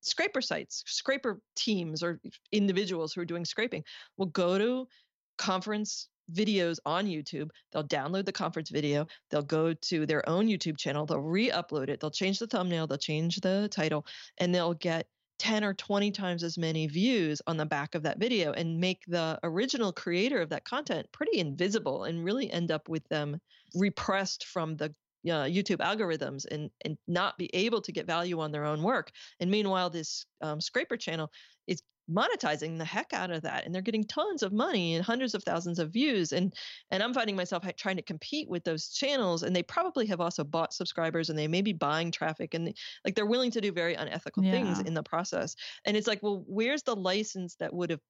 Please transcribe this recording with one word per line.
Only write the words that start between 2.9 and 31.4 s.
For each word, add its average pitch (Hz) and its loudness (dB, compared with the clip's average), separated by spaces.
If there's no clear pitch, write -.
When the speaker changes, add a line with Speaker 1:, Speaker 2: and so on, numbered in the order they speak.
Speaker 1:
who 180 -4
are 175 -2
doing 170 -4
scraping 208 -2
will 190 0
go 180 4
to 254 2
conference 208 -2
videos 180 4
on 170 2
YouTube. 156 -2
They'll 151 -2
download 156 0
the 190 -2
conference 160 -2
video. 147 2
They'll 147 2
go 160 2
to 156 0
their 151 2
own 185 4
YouTube 170 0
channel. 147 -2
They'll 151 0
re-upload 160 0
it. 143 -2
They'll 151 -4
change 190 0
the 226 -4
thumbnail. 180 0
They'll 139 -2
change 160 0
the 196 2
title, 156 0
and 175 4
they'll 175 4
get 165 -2
ten 214 2
or 196 2
twenty 202 2
times 185 -2
as 165 -4
many 160 0
views 170 2
on 160 0
the 156 0
back 147 -2
of 160 -2
that - 0
video 196 2
and 165 0
make 185 2
the 165 0
original 208 0
creator 190 0
of 160 0
that 147 -4
content 240 -2
pretty 311 0
invisible 160 0
and 165 -2
really 214 0
end 170 0
up 156 -2
with 160 -4
them 147 0
repressed 190 0
from 160 -2
the, 147 -2
uh, 156 2
YouTube 180 2
algorithms 160 0
and, 151 -6
and 156 -4
not 175 2
be 180 -4
able 220 2
to - -10
get 160 -4
value 170 0
on 151 -2
their 147 -2
own 151 0
work. 214 2
And 175 2
meanwhile, 190 4
this, 165 -6
um, 156 -2
scraper - -2
channel 160 -4